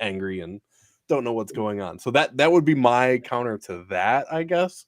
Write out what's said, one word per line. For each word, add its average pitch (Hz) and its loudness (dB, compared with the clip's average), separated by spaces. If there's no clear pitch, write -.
angry 95 -6
and 90 -12
don't 143 0
know 120 -2
what's 110 -4
going 104 -4
on. 90 -10
So - -8
that, 135 2
that 143 4
would 175 6
be 156 4
my 127 4
counter 120 -4
to 90 -12
that, 104 0
I 160 -4
guess. 175 -4